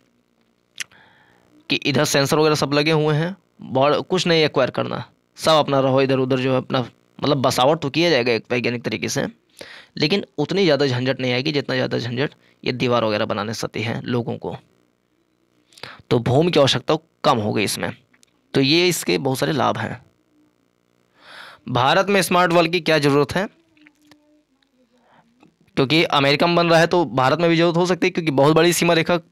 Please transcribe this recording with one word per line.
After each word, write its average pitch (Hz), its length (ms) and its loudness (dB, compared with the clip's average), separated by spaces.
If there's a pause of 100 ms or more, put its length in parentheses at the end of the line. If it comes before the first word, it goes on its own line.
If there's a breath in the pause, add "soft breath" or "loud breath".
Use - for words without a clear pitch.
(1700 soft breath)
कि 143 60 0
इधर 147 280 0
सेंसर 147 340 0
वगैरह 151 160 2
सब 147 180 -2
लगे 147 180 0
हुए 151 240 2
हैं, 170 220 -4 (240)
बॉर्ड-, 131 420 0
कुछ 180 240 -2
नहीं 165 180 4
एक्वायर 147 260 0
करना, 123 400 -6 (260)
सब - 160 0
अपना 139 280 2
रहो 131 200 2
इधर 135 180 2
उधर, 131 200 -2
जो 131 140 -2
है 127 60 0
अपना, 127 320 -4 (320)
मतलब 139 140 0
बसावट 135 440 0
तो 143 100 -6
किया 165 200 0
जाएगा 123 220 2
एक 110 180 -2
वैज्ञानिक 120 320 -4
तरीके 110 260 -6
से, 135 180 -4 (680 loud breath)
लेकिन 156 280 -2 (140)
उतनी 175 260 -2
ज़्यादा 143 220 2
झंझट 127 340 -4
नहीं 127 120 -4
आएगी 135 200 -4
जितना 135 220 -4
ज़्यादा 127 240 -4
झंझट 123 360 -6 (300 soft breath)
ये 127 80 -4
दीवार 120 320 0
वगैरह 107 200 -2
बनाने 104 300 -6
से - 120 -8
आती - 160 -8
है 117 200 -8
लोगों 117 360 -6
को। 87 180 -12 (1500 loud breath)
तो 127 80 2
भूमि 131 320 2
की 156 100 2
आवश्यकता 135 380 0 (260)
कम 139 140 2
हो 107 140 -4
गई 110 120 -2
इसमें, - 320 -6 (580)
तो 139 60 2
ये 165 280 2
इसके 175 300 -2
बहुत 131 200 -4
सारे 151 140 -2
लाभ 113 260 -2
हैं। - 280 -10 (1600 loud breath)
भारत 135 380 2
में 196 160 2
स्मार्ट 175 300 2
वॉल 170 160 4
की 175 120 -2
क्या 156 180 2
ज़रूरत 143 340 2
है? 190 140 -4 (2250 soft breath)
क्योंकि 147 280 2
अमेरिका 143 420 2
में 170 100 2
बन 170 140 2
रहा 165 100 6
है, 170 60 4
तो 175 180 2
भारत 131 340 0
में 170 120 2
भी 165 60 2
ज़रूरत 170 200 2
हो 175 100 2
सकती 180 200 -2
है, 185 40 2
क्योंकि 170 200 -4
बहुत 143 260 4
बड़ी 170 160 4
सीमा 170 220 2
रेखा 165 260 0 (120)